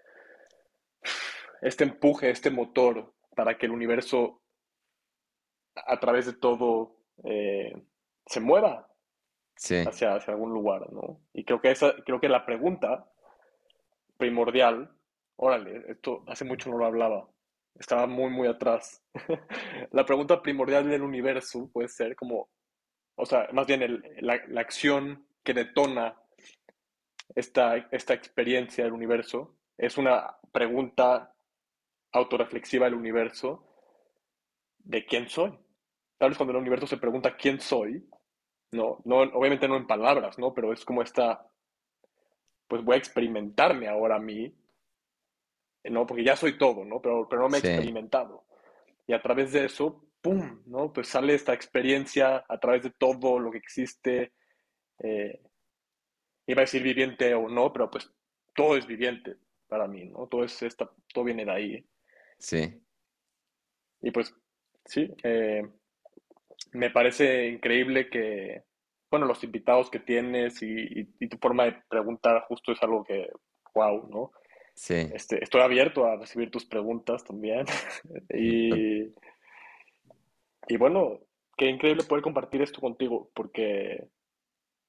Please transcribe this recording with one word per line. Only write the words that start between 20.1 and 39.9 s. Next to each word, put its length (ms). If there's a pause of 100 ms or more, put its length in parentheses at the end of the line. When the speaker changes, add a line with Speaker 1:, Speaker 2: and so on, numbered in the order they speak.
Speaker 1:
primordial 480
del 120
universo 720
puede 160
ser 280
como, 340 (640)
o 100
sea, 280
más 140
bien 140
el, 220 (180)
la, 260
la 140
acción 640 (180)
que 100
detona 640 (1200)
esta, 420 (140)
esta 220
experiencia 720
del 100
universo 640 (200)
es 200
una 400 (140)
pregunta 840 (800)
autorreflexiva 720
del 100
universo 680 (1120)
de 260
"¿quién 240
soy?". 280 (600)
Tal 120
vez 80
cuando 140
el 80
universo 280
se 100
pregunta 400
"¿quién 240
soy?", 440 (640)
no, 340
no, 160
obviamente 460
no 100
en 100
palabras, 500